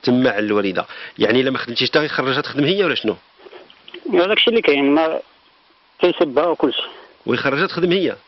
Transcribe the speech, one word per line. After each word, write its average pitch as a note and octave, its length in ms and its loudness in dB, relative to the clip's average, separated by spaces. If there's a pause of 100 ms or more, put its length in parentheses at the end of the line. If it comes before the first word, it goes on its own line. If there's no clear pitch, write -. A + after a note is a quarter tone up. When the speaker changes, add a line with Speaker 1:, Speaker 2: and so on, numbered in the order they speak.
Speaker 1:
تما B2+ 260 4
على G#2+ 160 -2
الوالدة، G2 400 0 (320)
يعني A2 240 2
إلا C3 100 0
ما B2+ 60 -4
خدمتيش A#2+ 320 -4
تا D#3 140 0
يخرجها C3+ 380 -2
تخدم C#3+ 220 -4
هي F#3+ 200 0
ولا D3 120 0
شنو؟ G#2+ 200 -2 (1000)
Speaker 2:
هذاك F#3+ 240 2
الشيء - 120 2
اللي A3+ 120 2
كاين، C#3 300 2
ما D#3+ 300 0 (760)
كيسبها D#3 460 2
وكل D3 280 0
شيء. - 160 -6 (360)
Speaker 1:
ويخرجها C#3 420 0
تخدم F3 240 -2
هي؟ E3+ 240 0 (120)